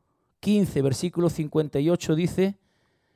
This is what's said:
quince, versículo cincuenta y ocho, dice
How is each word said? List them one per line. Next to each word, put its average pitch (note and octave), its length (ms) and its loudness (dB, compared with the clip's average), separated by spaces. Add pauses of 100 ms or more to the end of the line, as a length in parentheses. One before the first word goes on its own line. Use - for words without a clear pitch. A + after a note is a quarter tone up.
(380)
quince, G3 420 0
versículo E3 480 0
cincuenta D3+ 520 -2
y D#3 100 2
ocho, E3+ 240 0
dice F3+ 420 0 (600)